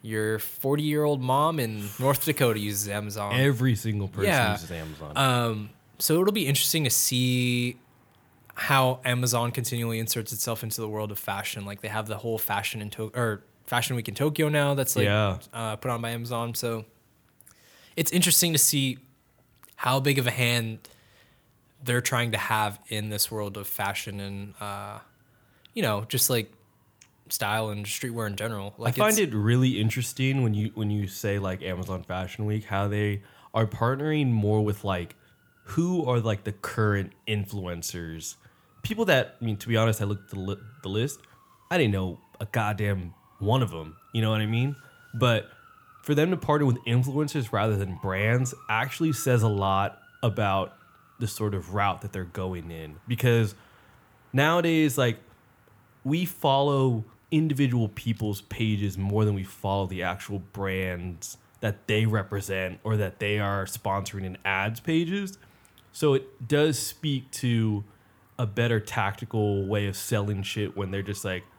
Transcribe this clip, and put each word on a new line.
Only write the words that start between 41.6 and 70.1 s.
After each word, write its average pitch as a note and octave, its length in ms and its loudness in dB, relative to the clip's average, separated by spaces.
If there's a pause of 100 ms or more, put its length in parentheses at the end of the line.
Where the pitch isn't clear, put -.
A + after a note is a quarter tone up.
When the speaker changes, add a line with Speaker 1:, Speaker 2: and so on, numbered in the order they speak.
Speaker 2:
I F3+ 80 2
didn't A#2 140 4
know F#2+ 260 -2 (220)
a G#2 60 -6
goddamn G#2 680 -2 (240)
one A#2 240 2
of F#2+ 100 -2
'em, D#2+ 240 -12 (160)
you A2+ 100 0
know A2 80 2
what G#2+ 100 0
I G#2+ 60 0
mean? A#2+ 280 0 (400)
But A#2+ 340 2 (540)
for D3 120 0
them D#3 160 4
to F#3 60 0
partner D3 300 2
with B2 200 4
influencers C3 680 0
rather G#2+ 240 2
than F#2 260 -4
brands A2 520 2 (140)
actually C3 440 0
says B2 300 4
a A2+ 60 4
lot G2 500 2 (240)
about G2 520 0 (460)
the A#2 80 -4
sort G#2 260 -2
of F2+ 200 -6
route G2+ 260 2
that G2+ 120 -10
they're F#2 120 -6
going F2 460 -8
in. D#2+ 260 -12 (100)
Because A#2 480 2 (800)
nowadays, D#3 640 4
like, A#2+ 200 2 (840)
we D#3+ 200 0
follow C#3 800 2 (260)
individual C3+ 580 2
people's G#2+ 540 -4
pages G2+ 560 -2
more G2+ 260 2
than G#2 100 2
we F#2+ 100 -4
follow G2 420 -2
the F2+ 160 -6
actual F#2 360 -4 (140)
brands F#2 840 -6 (240)
that G#2 260 -4
they A2 200 2
represent G2 760 -2
or A2 140 0
that G2 240 -2
they G#2 180 0
are G2 280 0
sponsoring G2 580 -4
in F#2 200 -8
ads G2 360 0
pages. F3+ 580 -2 (540)
So C#3+ 220 4
it C3+ 340 -4
does D3 300 4
speak C3+ 540 -4
to A2 520 2 (540)
a B2 80 0
better A2+ 340 2
tactical G2+ 840 0
way G2+ 200 0
of F#2+ 100 -4
selling G#2 460 0